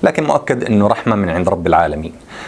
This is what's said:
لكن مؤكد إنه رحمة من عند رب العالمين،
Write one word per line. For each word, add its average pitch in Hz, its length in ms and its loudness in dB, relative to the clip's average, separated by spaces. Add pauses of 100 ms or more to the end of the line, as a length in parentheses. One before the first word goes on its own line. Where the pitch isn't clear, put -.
لكن 160 220 2
مؤكد 143 400 0
إنه 104 220 2
رحمة 107 300 0
من 101 120 -2
عند 87 200 0
رب 87 180 -2
العالمين، 80 460 0 (360)